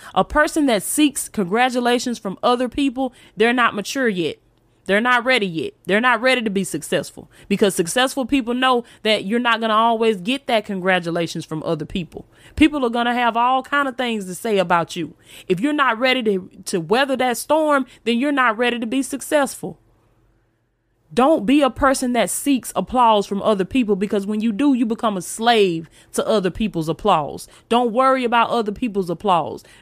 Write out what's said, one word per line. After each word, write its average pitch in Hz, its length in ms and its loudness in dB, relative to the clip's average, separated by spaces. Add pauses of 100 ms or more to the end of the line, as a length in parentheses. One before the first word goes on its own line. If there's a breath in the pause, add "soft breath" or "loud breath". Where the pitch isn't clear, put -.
(140 loud breath)
A 190 120 2
person 302 400 0
that 226 180 2
seeks - 460 0
congratulations 240 920 0
from 190 240 -8
other 247 240 2
people, 262 460 -2 (240 loud breath)
they're 226 160 2
not 240 200 2
mature 233 360 -2
yet. 170 280 -2 (460)
They're 196 160 2
not 247 240 2
ready 240 240 0
yet. 160 280 -6 (100)
They're 196 160 2
not 247 180 2
ready 254 220 2
to 220 80 -2
be 190 160 -2
successful - 680 -6 (160 soft breath)
because 196 260 2
successful 247 520 0
people 240 280 0
know 254 300 2 (200 loud breath)
that 214 200 0
you're 214 160 -2
not 233 220 0
gonna 226 120 0
always 226 460 2
get 240 280 -4
that 220 180 0
congratulations 175 800 -2
from 160 180 -8
other 151 220 -4
people. - 400 -10 (320 soft breath)
People 302 280 4
are 233 40 0
gonna 240 240 -2
have 240 240 0
all 254 260 2
kind 285 240 0
of 247 80 -6
things 226 300 -4
to 185 100 -10
say 214 220 -2
about 175 400 0
you. 165 180 -8 (320 loud breath)
If 185 140 0
you're 285 100 0
not 262 260 2
ready 254 260 2
to, 190 260 -2 (160)
to 185 160 -4
weather 254 340 0
that 247 220 -2
storm, 294 480 2 (180 loud breath)
then 233 140 0
you're 285 160 0
not 247 240 2
ready 240 200 0
to 226 80 -4
be 254 160 -2
successful. - 800 -4 (1300)
Don't 262 320 4
be 277 160 4
a 262 80 2
person 262 420 0
that 226 180 0
seeks - 460 -2
applause 220 500 2
from 202 160 -4
other 202 220 2
people 208 320 0
because 196 320 -2
when 214 140 -4
you 233 100 0
do, 277 220 2
you 240 120 0
become 220 300 -2
a 185 60 -6
slave 196 680 0 (220 soft breath)
to - 160 -2
other 196 220 0
people's 170 400 -4
applause. 156 580 0 (220 soft breath)
Don't 240 240 2
worry 262 320 2
about 233 240 2
other 214 240 -2
people's 196 360 -4
applause. 165 540 -2 (180 loud breath)